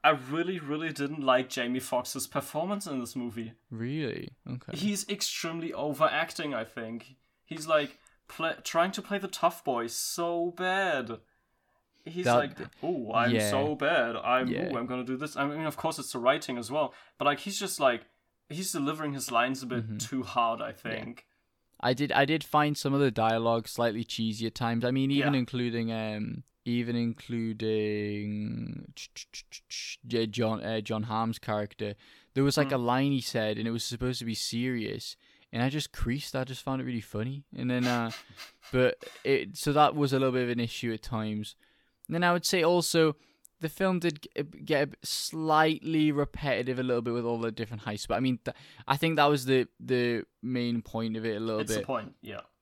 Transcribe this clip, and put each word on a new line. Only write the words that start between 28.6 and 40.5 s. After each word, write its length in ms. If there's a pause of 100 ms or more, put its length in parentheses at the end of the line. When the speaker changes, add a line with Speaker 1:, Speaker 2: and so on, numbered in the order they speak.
Speaker 2:
J-, 200
John, 380
uh, 160
John 240
Hamm's 340
character. 560 (400)
There 100
was, 120
like, 120
Speaker 1:
Mm. 60
Speaker 2:
a 40
line 340
he 80
said, 380
and 80
it 40
was 140
supposed 360
to 40
be 100
serious, 840 (360)
and 100
I 80
just 220
creased. 440
I 80
just 180
found 200
it 20
really 160
funny, 440 (100)
and 160
then, 160
uh, 240 (300)
Speaker 1:
<laughs> 320
Speaker 2:
but 300 (220)
it, 320
so 160
that 220
was 180
a 60
little 140
bit 120
of 60